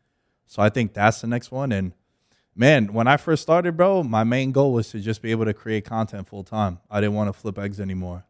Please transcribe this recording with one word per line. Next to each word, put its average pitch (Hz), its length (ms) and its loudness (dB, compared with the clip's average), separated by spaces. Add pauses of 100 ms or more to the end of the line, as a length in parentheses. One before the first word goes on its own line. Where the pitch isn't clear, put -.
(480)
So - 140 -4
I 104 60 6
think 107 260 0
that's 107 280 2
the 117 60 -8
next 120 240 -6
one. 131 200 -6
And, 95 220 -4 (600)
man, 120 360 4
when 113 160 0
I 139 80 6
first 156 260 0
started, 170 360 2
bro, 185 260 4
my 113 220 0
main 131 260 0
goal 135 220 4
was 113 160 0
to 113 100 -10
just 107 220 -4
be 113 100 -4
able 113 140 0
to 107 80 0
create 107 320 -4
content 110 420 -6
full 101 160 -14
time. 98 360 -4 (120)
I 104 80 0
didn't 104 160 2
wanna 104 160 -2
flip 98 260 -8
eggs 101 220 -8
anymore. 92 500 -8